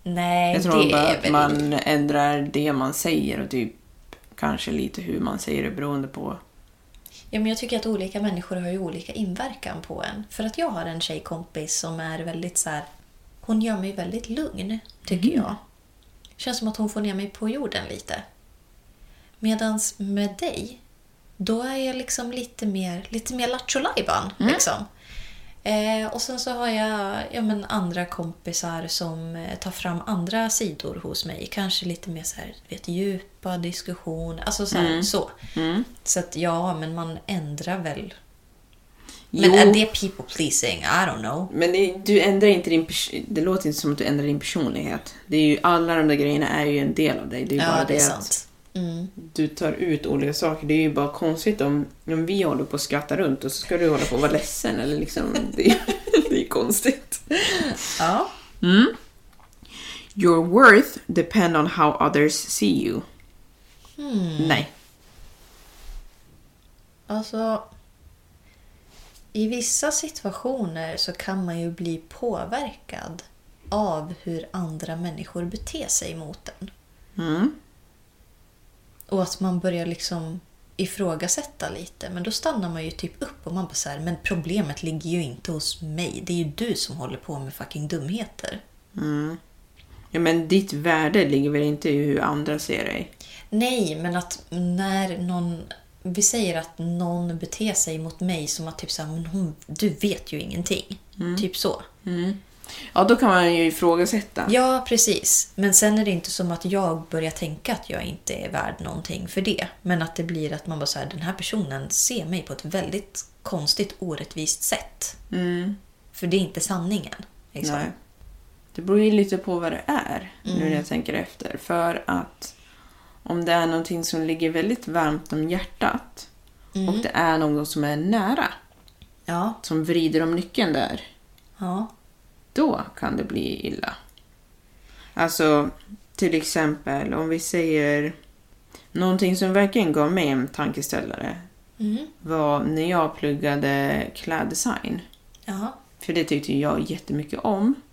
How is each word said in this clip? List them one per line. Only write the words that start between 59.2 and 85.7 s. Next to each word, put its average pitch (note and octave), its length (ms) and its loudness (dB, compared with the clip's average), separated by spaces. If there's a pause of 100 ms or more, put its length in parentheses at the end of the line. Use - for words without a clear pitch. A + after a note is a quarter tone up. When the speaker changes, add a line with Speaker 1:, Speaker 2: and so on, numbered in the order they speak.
Speaker 2:
Your E3+ 300 6
worth G#3+ 640 10
depend E3+ 500 4
on D3+ 100 6
how D3+ 400 4
others D3 260 6
see D#3+ 540 2
you. G2+ 140 -2 (960)
Speaker 1:
Hmm. G3+ 400 -4 (120)
Speaker 2:
Nej. D3 220 0 (2250)
Speaker 1:
Alltså... A3 560 -2 (1700)
i G#3+ 160 2
vissa B3 420 0
situationer G3 1040 -4
så F3 160 -2
kan F#3+ 320 -4
man E3+ 160 -4
ju E3+ 100 -2
bli E3+ 380 -4
påverkad G3 1120 -6 (460)
av F3 540 -2
hur E3 280 -6
andra D#3+ 460 -6
människor E3+ 480 -6
beter - 440 -8
sig - 260 -2
mot D#3 340 -14 (120)
en. G3 100 -12 (480)
Speaker 2:
Mm. F3 360 0 (1500)
Speaker 1:
Och F#3+ 140 0
att - 180 -4
man F3+ 180 0
börjar F3 280 -2
liksom E3 540 -6 (360)
ifrågasätta F3+ 920 -4
lite. - 400 -12
Men F3+ 120 -6
då G#3+ 80 -4
stannar A3 380 -2
man E3 160 -6
ju D#3+ 60 -6
typ - 220 -10 (100)
upp - 240 -14
och E3 60 -8
man F#3 140 -2
bara - 80 -10
så - 140 -4
här, C#3+ 100 -8
"Men E3+ 240 -4
problemet E3+ 600 -2
ligger D#3+ 280 -4
ju E3+ 120 0
inte C3+ 300 -8
hos - 300 -6